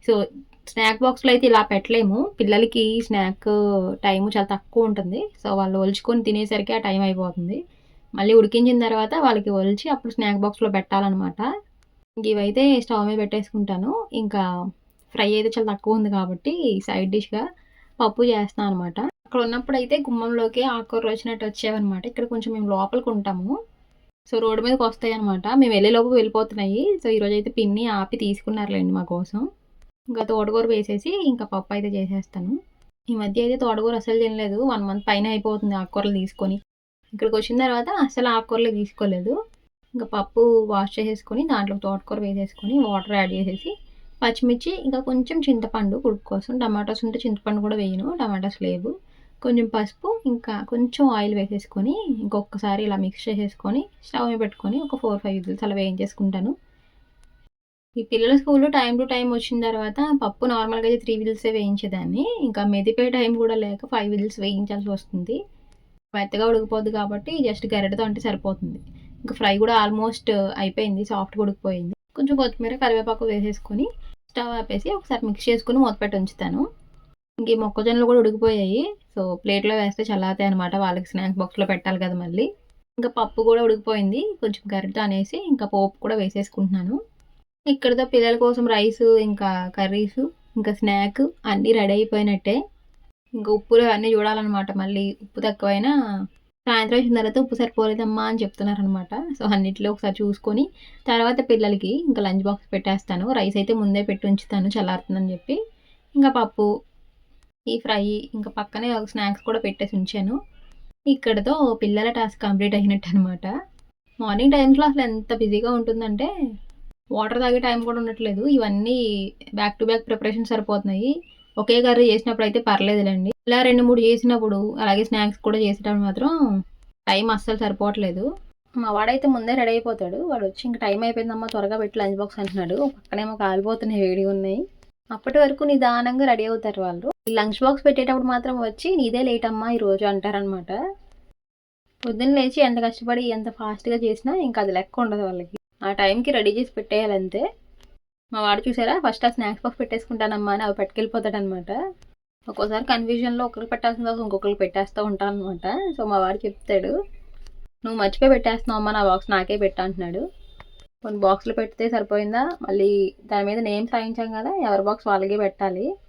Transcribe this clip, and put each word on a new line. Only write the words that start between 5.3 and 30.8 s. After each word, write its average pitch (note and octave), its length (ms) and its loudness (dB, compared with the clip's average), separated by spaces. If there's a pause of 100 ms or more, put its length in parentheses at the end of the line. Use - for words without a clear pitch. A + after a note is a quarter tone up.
So G#3 180 -2
వాళ్ళు F#3+ 240 0
ఒలుచుకొని A3 460 0
తినేసరికి G#3 500 -2
ఆ - 80 -12
టైమ్ F#3+ 220 2
అయిపోతుంది. F#3 500 -4 (580)
మళ్ళీ G3+ 200 4
ఉడికించిన A#3 460 6
తర్వాత A3 300 0 (100)
వాళ్ళకి G#3 340 2
ఒలిచి G3+ 340 0
అప్పుడు A#3+ 220 -4
స్నాక్ G3+ 280 0
బాక్స్లో G#3 320 0
పెట్టాలన్నమాట. F#3+ 680 0 (760)
ఇంక G#3+ 160 -4
ఇవైతే G#3 300 2 (220)
స్టవ్ G#3+ 240 0
మీద G#3+ 140 0
పెట్టేసుకుంటాను. G3+ 680 -2 (320)
ఇంకా G3+ 200 -2 (720)
ఫ్రై G#3+ 120 0 (100)
అయితే A3 180 2
చాలా A3 160 0
తక్కువ G#3+ 280 0
ఉంది G#3 180 0
కాబట్టి F#3 360 -2 (340)
సైడ్ F#3+ 280 -2
డిష్గా G#3+ 280 -2 (580)
పప్పు B3+ 300 2
చేస్తాను G#3 380 -2
అనమాట. F3+ 300 -4 (280)
అక్కడ B3 200 0
ఉన్నప్పుడు B3 340 -2
అయితే B3+ 160 0 (100)
గుమ్మంలోకి A#3 560 0 (120)
ఆకుకూరలు A3+ 400 -2
వచ్చినట్టు A3+ 340 -6
వచ్చేవన్నమాట. G#3 640 -2
ఇక్కడ A#3+ 220 -4
కొంచెం A3+ 240 -4
మేము G#3 180 -2
లోపలికి G3 400 0
ఉంటాము, G3 420 -2 (720)
so A3+ 160 0
రోడ్డు A3 220 2
మీదకి B3+ 220 4
వస్తాయి A3+ 280 -2
అనమాట. G3 280 0 (160)
మేము A#3+ 160 8
వెళ్ళేలోపు A#3 420 6
వెళ్ళిపోతున్నాయి. G#3+ 640 0 (200)
So A#3+ 140 -2
ఈరోజు G#3 220 2
అయితే G#3 200 -4
పిన్ని G#3+ 260 2 (140)
ఆపి F#3+ 260 -4
తీసుకున్నారులేండి G3 720 -2
మా F3+ 140 -2
కోసం. F#3 280 -4 (680)
ఇంకా A3+ 220 -2
తోటకూర A3 420 2
వేసేసి G#3 380 -2 (180)